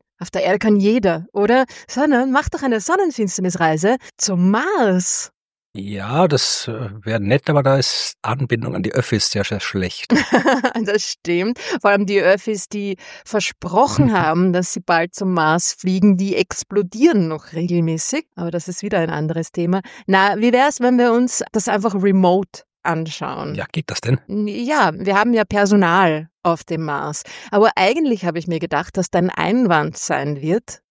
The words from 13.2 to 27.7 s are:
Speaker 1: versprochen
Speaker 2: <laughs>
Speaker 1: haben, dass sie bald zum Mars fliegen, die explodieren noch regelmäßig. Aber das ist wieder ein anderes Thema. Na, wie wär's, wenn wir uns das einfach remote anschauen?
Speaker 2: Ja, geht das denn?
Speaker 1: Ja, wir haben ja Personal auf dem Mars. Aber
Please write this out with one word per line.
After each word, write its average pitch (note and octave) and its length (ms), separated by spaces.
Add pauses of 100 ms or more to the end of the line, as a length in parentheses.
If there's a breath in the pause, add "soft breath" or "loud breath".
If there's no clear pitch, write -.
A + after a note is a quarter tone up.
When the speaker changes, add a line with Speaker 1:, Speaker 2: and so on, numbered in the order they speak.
Speaker 1:
versprochen A3 880
Speaker 2:
<laughs> G3+ 40
Speaker 1:
haben, F3 360
dass F3+ 200
sie G3+ 60
bald E3+ 360
zum F#3 180
Mars E3 400
fliegen, F#3 440
die G3 180
explodieren G#3 920
noch D#3 260
regelmäßig. E3+ 840
Aber E3+ 160
das E3+ 160
ist F#3 160
wieder G3+ 160
ein E3 100
anderes D#3 420
Thema. F3+ 300 (240 loud breath)
Na, F#3+ 320
wie A3+ 160
wär's, C4+ 280
wenn B3 180
wir A#3+ 140
uns B3 280 (100)
das G#3 160
einfach G3+ 280
remote F#3+ 640 (220)
anschauen? D3+ 720
Speaker 2:
Ja, D3+ 160
geht - 200
das - 100
denn? B2+ 260
Speaker 1:
Ja, G#3 640
wir F#3+ 240
haben A3+ 160
ja A3 120
Personal F#3 840 (140)
auf E3 200
dem D#3+ 200
Mars. D3 380 (300 loud breath)
Aber G#3 240